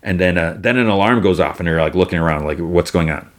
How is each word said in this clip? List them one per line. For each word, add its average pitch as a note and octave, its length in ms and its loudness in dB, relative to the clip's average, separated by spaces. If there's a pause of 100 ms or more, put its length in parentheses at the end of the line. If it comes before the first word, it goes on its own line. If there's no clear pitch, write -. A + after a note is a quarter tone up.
And F#2 180 -4
then, F2+ 160 2
uh, E2 220 -2
then A#2+ 180 0
an A#2+ 120 2
alarm G#2 340 2
goes F2+ 180 2
off, D2 180 -2
and E2+ 80 -4
they're, E2 140 0
like, D#2+ 140 0
looking F2+ 240 0
around, D#2 260 0
like, D2+ 140 -4
"What's E2+ 320 0
going E2 200 0
on?" - 160 -8 (120)